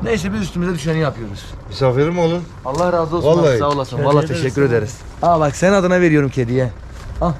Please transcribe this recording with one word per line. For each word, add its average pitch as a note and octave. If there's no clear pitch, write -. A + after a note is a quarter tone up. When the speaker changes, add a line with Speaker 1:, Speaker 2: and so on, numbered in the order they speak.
Speaker 1:
Neyse G3+
biz G#3+
üstümüze F3
düşeni D#3+
yapıyoruz. A#2
Speaker 2:
Misafirim C#3
olun. E3+
Speaker 1:
Allah E3
razı E3
olsun D3
abi, E3+
Speaker 2:
Vallahi. C3
Speaker 1:
sağ C#3+
olasın. C3+
Speaker 3:
Kediye C#3+
Speaker 1:
Vallahi D3
Speaker 3:
de -
Speaker 1:
teşekkür C3
Speaker 3:
versene. B2+
Speaker 1:
ederiz. G#2+
Aa E3+
bak D3
sen F#3
adına F3+
veriyorum D3+
kediye. B2
Al. D3